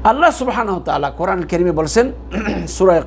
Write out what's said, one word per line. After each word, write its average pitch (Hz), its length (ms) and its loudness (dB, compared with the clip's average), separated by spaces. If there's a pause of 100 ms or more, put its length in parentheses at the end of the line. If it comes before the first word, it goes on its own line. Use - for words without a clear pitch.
আল্লাহ 277 260 4
সুবহানাহু 226 460 -2
ওয়া 170 80 -8
তাআলা 143 260 -2
কোরআন 180 320 -4
কারীমে 175 300 0
বলছেন, 160 400 0 (280)
<clears throat> 202 280 -4
সূরা 175 380 4